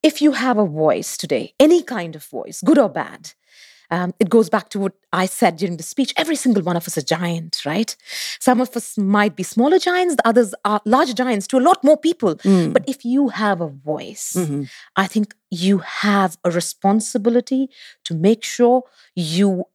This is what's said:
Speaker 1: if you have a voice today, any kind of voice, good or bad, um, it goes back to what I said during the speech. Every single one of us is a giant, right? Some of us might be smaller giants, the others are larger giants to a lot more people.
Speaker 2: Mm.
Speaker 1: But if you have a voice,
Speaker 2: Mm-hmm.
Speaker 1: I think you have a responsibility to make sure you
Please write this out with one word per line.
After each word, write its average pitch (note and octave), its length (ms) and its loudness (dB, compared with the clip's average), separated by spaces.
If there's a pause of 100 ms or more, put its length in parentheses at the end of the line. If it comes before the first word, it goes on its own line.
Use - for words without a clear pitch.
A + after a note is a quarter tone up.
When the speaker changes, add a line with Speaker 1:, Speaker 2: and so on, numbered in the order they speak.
Speaker 1:
if D4+ 180 2
you D4 120 4
have A#3+ 240 0
a G#3 80 2
voice D#3 520 0
today, C#3 420 -4
any D#4+ 220 6
kind E3+ 340 -10
of D3 100 -18
voice, - 360 -12
good C#4+ 160 4
or A3+ 120 4
bad, - 420 -10 (580)
um, F3+ 300 -2
it F#3+ 100 2
goes A3 200 4
back G#3 200 -2
to G3+ 100 -8
what G3 140 -4 (180)
I F#3 160 0
said F3 300 0
during F3 200 -4
the D#3 60 -12
speech. - 340 -4
Every D#4+ 180 -2
single G#3+ 280 2
one F3 120 0
of E3 120 -2
us E3 100 -6
is D3+ 60 -4
a - 20 -8
giant, E3 600 -4
right? F3 300 -4 (440)
Some B3 220 2
of A#3 140 -4
us - 220 -8
might G#3 380 2
be F#3+ 80 -6
smaller C#4 340 2
giants, F4+ 380 0
the - 120 0
others A3+ 280 2 (100)
are G#3 200 0
larger B3+ 280 2
giants A3+ 340 -2
to C4 100 0
a - 100 4
lot F#4 160 2
more D4+ 140 6
people. D4+ 400 0
Speaker 2:
Mm. F#3 360 2
Speaker 1:
But - 140 0
if C4 180 -8
you B3+ 240 0
have G3+ 320 -2
a E3 60 -4
voice, D3 680 -10
Speaker 2:
Mm-hmm. D3 280 -2 (320)
Speaker 1:
I G3 120 0
think - 280 -4 (160)
you F#3 280 2
have G3 640 -2
a F3+ 60 2
responsibility A3+ 1200 -2 (360)
to E3+ 100 -6
make G3+ 280 2
sure B3 400 2 (320)
you F3+ 600 0